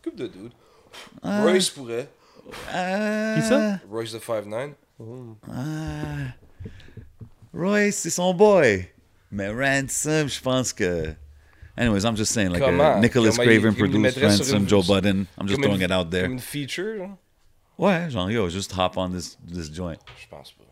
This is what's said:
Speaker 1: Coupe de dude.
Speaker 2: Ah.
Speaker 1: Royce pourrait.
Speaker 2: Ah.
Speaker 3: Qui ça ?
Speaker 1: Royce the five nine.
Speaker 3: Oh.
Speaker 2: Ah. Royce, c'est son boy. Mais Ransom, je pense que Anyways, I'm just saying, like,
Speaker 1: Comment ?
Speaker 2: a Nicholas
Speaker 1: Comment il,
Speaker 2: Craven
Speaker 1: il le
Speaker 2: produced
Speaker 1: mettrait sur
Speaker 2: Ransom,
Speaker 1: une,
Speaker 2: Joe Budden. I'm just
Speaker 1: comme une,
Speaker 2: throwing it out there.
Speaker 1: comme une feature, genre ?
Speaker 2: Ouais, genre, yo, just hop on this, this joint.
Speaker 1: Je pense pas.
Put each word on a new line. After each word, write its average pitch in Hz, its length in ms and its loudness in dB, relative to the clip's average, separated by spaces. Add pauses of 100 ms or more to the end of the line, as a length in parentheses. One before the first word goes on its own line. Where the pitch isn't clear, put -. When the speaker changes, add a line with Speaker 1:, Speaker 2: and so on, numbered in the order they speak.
Speaker 1:
Coupe 330 140 -10
de 139 120 -8
dude. 95 240 -16 (680)
Speaker 2:
Ah. 208 220 -2
Speaker 1:
Royce - 260 4
pourrait. 127 380 -8 (640)
Speaker 2:
Ah. 214 680 -2
Speaker 3:
Qui - 80 0
ça ? 214 440 2
Speaker 1:
Royce 113 240 -8
the 113 60 -12
five 107 280 -6
nine. 131 260 -8 (240)
Speaker 3:
Oh. 117 380 -16 (160)
Speaker 2:
Ah. 147 760 -8 (1300)
Royce, 202 440 0
c'est 165 120 -6
son 180 240 0
boy. 160 540 6 (440)
Mais 101 180 -4
Ransom, 139 800 0
je - 100 -6
pense 131 320 0
que 85 420 -2 (640)
Anyways, 107 280 2
I'm 113 100 0
just 104 160 -2
saying, 95 200 0
like, 87 120 0
Speaker 1:
Comment ? 131 320 4
Speaker 2:
a 101 60 2
Nicholas 113 300 4
Speaker 1:
Comment 120 120 0
il, 113 160 8
Speaker 2:
Craven 107 140 4
Speaker 1:
il 120 80 0
le 98 80 4
Speaker 2:
produced 104 120 2
Speaker 1:
mettrait 123 360 4
sur - 80 0
Speaker 2:
Ransom, 101 180 2
Speaker 1:
une, 90 60 -2
Speaker 2:
Joe 98 180 6
Budden. 98 380 2 (120)
I'm 98 120 -6
just 104 120 0
Speaker 1:
comme 107 120 2
une, 98 40 0
Speaker 2:
throwing 92 40 0
it 92 100 0
out 92 180 0
there. 90 140 0
Speaker 1:
comme 92 100 -2
une 127 60 -8
feature, 175 580 -8
genre ? 196 200 -12 (600)
Speaker 2:
Ouais, 175 320 0
genre, 95 220 -2
yo, 110 180 0
just 92 280 -6
hop 92 180 0
on 92 160 -2
this, 90 260 -8 (160)
this 80 200 -8
joint. 82 240 -8 (200)
Speaker 1:
Je - 120 -20
pense 71 240 -20
pas. 55 180 -20